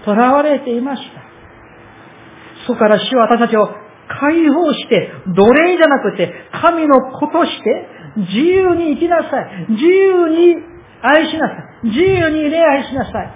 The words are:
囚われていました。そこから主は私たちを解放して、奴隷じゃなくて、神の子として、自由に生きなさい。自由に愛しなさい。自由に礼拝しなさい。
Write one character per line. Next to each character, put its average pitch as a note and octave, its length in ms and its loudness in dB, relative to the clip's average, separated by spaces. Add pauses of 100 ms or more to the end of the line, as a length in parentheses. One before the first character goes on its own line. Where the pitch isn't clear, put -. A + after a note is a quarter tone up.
囚 G#3 60 -2
わ B3+ 300 2
れ D4 180 0
て A#3+ 160 -6
い A#3+ 60 -4
ま C4+ 140 -6
し - 80 -14 (100)
た。 - 80 -20 (1400)
そ A#3+ 80 -4
こ - 60 -6
か A3 80 4
ら G#3 120 4
主 B3+ 180 -6
は A3+ 60 4
私 A3+ 160 2
た A#3 100 0
ち A3+ 80 0
を G3+ 120 0 (380)
解 D#4 420 0
放 D4+ 240 0
し - 140 -8
て、 F#3+ 240 0 (160)
奴 G3 260 4
隷 E4+ 240 2
じ E4 60 4
ゃ D4+ 40 4
な C#4 140 2
く - 160 -4
て、 - 160 -4 (200)
神 E4 340 0
の C4 240 2
子 D4 160 -6
と D#4+ 180 0
し - 160 -10
て、 - 260 -4 (300)
自 F#3 220 -4
由 F4+ 360 2
に E4 180 -2
生 A3 60 -6
き E4+ 100 -2
な E4 200 0
さ B3+ 120 -4
い。 F3 280 -12
自 A3 160 -2
由 F#4 440 4
に E4+ 260 4 (460)
愛 D#4 280 2
し D#4+ 80 -6
な C4+ 100 -2
さ - 80 -8 (280)
い。 A#3 40 -2
自 A3 120 -2
由 F4+ 300 2
に D4+ 200 -2
礼 D#4+ 100 -2
拝 C#4+ 300 2
し C4 60 -10
な G#3+ 100 -4
さ G3+ 180 -8
い。 F#3+ 120 -14